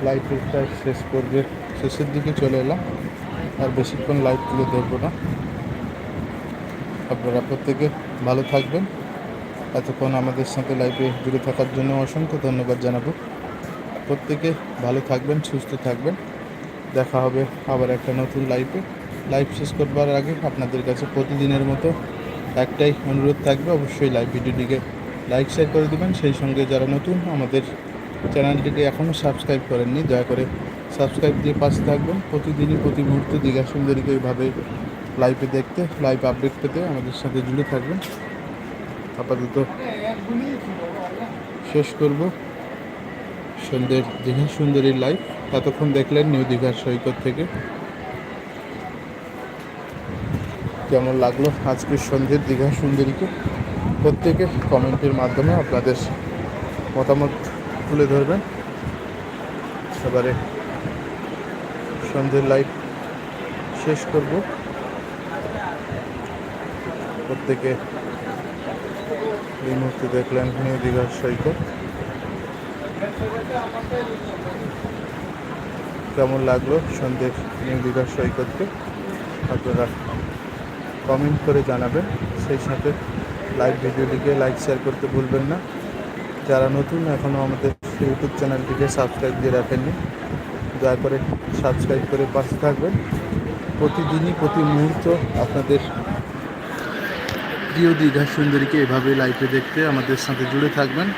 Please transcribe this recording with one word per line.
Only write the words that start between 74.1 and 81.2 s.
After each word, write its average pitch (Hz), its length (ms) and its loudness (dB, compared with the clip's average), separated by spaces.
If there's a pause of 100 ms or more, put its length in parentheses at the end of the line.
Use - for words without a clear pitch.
কেমন 135 240 4 (100)
লাগলো 127 260 4 (240)
সন্ধ্যের 127 340 0 (320)
নিউ 131 200 -2
দীঘার 127 300 2
সৈকতকে? 127 500 0 (880)
আপনারা 123 320 2 (1200)
কমেন্ট 143 380 4